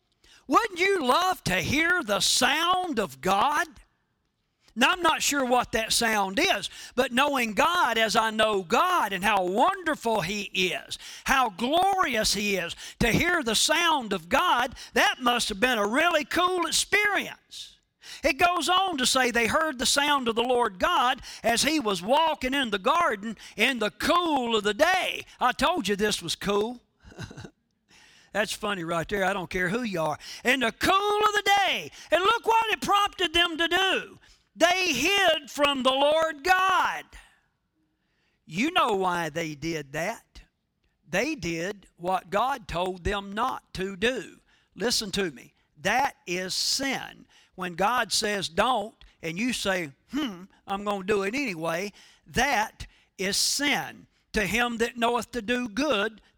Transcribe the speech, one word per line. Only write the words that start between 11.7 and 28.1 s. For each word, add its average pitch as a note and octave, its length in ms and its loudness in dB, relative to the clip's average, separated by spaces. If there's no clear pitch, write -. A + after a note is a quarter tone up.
He G#3 220 -2
is, E3+ 200 -4
to G#3 120 4
hear D#4+ 320 2
the A3 120 0
sound D4+ 580 2
of F3 160 -8
God, C4+ 440 2
that D4+ 260 4
must A#3+ 300 0
have G3+ 100 -8
been B3 180 2
a G3+ 80 2
really D4+ 380 2
cool F4+ 440 0
experience. - 1120 -2
It C#4 140 2
goes F4 320 2
on F#4 280 2
to B3+ 80 0
say B3+ 240 2
they A#3 180 2
heard D4 300 0
the B3 80 -4
sound C#4 440 2
of G#3+ 60 -2
the A#3 60 -2
Lord A#3+ 380 0
God C4+ 420 2
as A3+ 200 2
He D4+ 180 0
was G3 200 -2
walking C#4 520 0
in C4+ 160 -2
the G3 100 -2
garden A3+ 560 0
in A#3+ 220 0
the G#3 120 -2
cool C#4+ 640 0
of G#3+ 80 0
the G#3 100 0
day. E4+ 520 0
I B3 100 2
told C4+ 380 -2
you G3+ 80 0
this G#3 240 -2
was E3 140 -6
cool. G#3 440 -2
<laughs> - 1120 -20